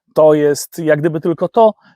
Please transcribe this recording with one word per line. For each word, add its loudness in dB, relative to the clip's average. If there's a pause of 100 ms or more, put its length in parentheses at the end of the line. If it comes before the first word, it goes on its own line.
(140)
to 4
jest -2
jak -2
gdyby -4
tylko -4
to, 2 (220)